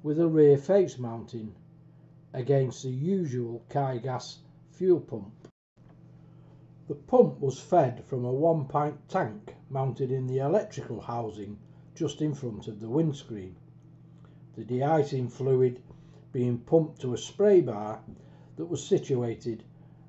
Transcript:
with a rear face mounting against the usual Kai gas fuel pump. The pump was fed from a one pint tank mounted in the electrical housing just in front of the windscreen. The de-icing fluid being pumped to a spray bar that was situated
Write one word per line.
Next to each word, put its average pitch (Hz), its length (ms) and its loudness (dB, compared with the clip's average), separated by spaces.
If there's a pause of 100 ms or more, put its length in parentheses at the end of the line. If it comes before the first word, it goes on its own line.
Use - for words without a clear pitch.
with 151 200 -2
a 170 80 4
rear 147 280 8
face 185 400 2
mounting 117 560 -10 (800)
against 131 520 0
the 131 40 -6
usual 127 800 -4
Kai 135 300 -2
gas - 400 -8 (320)
fuel 175 300 2
pump. - 480 -14 (1400)
The 143 80 -8
pump 226 460 4
was 135 200 -4
fed 135 440 2
from 123 200 -6
a 123 80 -2
one 156 340 2
pint 147 300 -2 (120)
tank 131 480 -4 (120)
mounted 135 440 -4
in 127 160 -4
the 131 100 -2
electrical 135 600 -2
housing 104 580 -10 (380)
just 156 260 -4
in 151 100 -2
front 117 360 -8
of 104 100 -12
the 110 100 -12
windscreen. 120 680 -4 (1000)
The 110 100 -12
de-icing 135 640 0
fluid 127 540 2 (500)
being 123 260 -2
pumped 160 420 2
to 127 120 -4
a 113 60 -4
spray 202 420 4
bar 107 400 -6 (560)
that 165 100 -8
was 175 200 -8
situated 120 760 -2 (440)